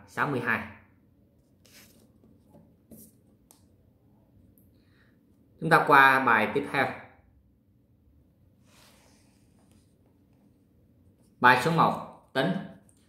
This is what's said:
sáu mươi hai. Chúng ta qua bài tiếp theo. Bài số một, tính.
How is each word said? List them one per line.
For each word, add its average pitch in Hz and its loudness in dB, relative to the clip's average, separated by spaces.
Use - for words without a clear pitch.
sáu 123 -8
mươi 135 -6
hai. 117 -6
Chúng 160 -4
ta 160 4
qua 135 4
bài 110 2
tiếp - -4
theo. 135 -2
Bài 127 4
số 160 -2
một, 123 -2
tính. 143 -2